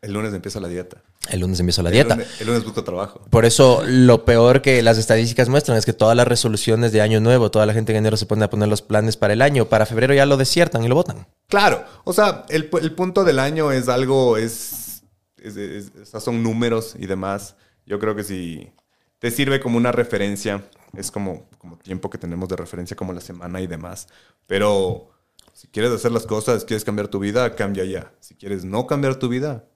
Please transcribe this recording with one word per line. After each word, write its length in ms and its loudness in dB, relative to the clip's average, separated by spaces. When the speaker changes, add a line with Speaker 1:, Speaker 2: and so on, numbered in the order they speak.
Speaker 1:
El 100 -12
lunes 200 -6
empiezo 280 -10
la 80 -10
dieta. 340 -12
Speaker 2:
El 100 -4
lunes 200 -2
empiezo 220 0
la 60 0
Speaker 1:
El 60 0
Speaker 2:
dieta. 220 4
Speaker 1:
lunes, 240 -10
el 60 -8
lunes 180 -2
busco 200 -8
trabajo. 360 -8
Speaker 2:
Por 140 4
eso, 420 6
lo 380 6
peor 380 6
que 200 4
las 160 6
estadísticas 500 2
muestran 280 2
es 80 0
que 80 0
todas 240 4
las 120 4
resoluciones 640 0
de 80 4
año 200 2
nuevo, 300 4
toda 160 4
la 80 0
gente 180 0
en 60 2
enero 180 0
se 100 -4
pone 180 0
a 60 -2
poner 180 0
los 140 0
planes 340 0
para 160 0
el 100 2
año, 260 2
para 160 4
febrero 300 0
ya 120 6
lo 100 4
desiertan 480 0
y 40 0
lo 60 2
botan. 320 -4
Speaker 1:
Claro. 360 2
O 80 -4
sea, 380 0
el 200 -4
pu-, 100 -2
el 120 -4
punto 320 0
del 140 4
año 340 0
es 160 -2
algo, 480 2
es, 680 -8
es, 180 -16
es, 440 -12
o 60 -20
sea, 140 -14
son 220 -4
números 560 -2
y 80 -10
demás. 500 -8
Yo 120 -8
creo 160 -4
que 100 -8
si 460 -12
te 120 -4
sirve 300 0
como 180 -2
una 140 2
referencia, 720 -4
es 120 -10
como, 380 -10
como 200 -20
tiempo 320 -10
que 80 -14
tenemos 300 -8
de 80 -6
referencia, 400 -12
como 160 -10
la 80 -12
semana 400 -14
y 60 -8
demás. 420 -14
Pero 640 0
si 160 -20
quieres 240 -2
hacer 200 -2
las 140 -2
cosas, 380 -2
quieres 200 -6
cambiar 240 -6
tu 100 -6
vida, 360 -2
cambia 300 -4
ya. 360 -10
Si 140 -20
quieres 300 -10
no 220 -4
cambiar 300 -2
tu 120 -6
vida 360 -6